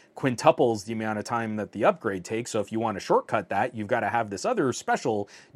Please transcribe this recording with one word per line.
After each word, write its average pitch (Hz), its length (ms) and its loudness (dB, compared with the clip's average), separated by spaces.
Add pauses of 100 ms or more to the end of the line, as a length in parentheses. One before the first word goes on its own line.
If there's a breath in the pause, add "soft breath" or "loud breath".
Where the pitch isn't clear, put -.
(160 soft breath)
quintuples 123 680 4
the 110 80 -6
amount 110 280 -4
of 104 40 -4
time 113 300 -4
that 104 160 -4
the 104 140 -2
upgrade 107 400 0
takes. 113 260 -4
So 113 80 -2
if 101 140 -4
you 110 80 0
wanna 107 180 0
shortcut 143 520 0
that, 113 260 0
you've 104 100 -6
gotta 110 220 0
have 113 200 0
this 98 160 -6
other 185 280 2
special 113 560 -2 (280 loud breath)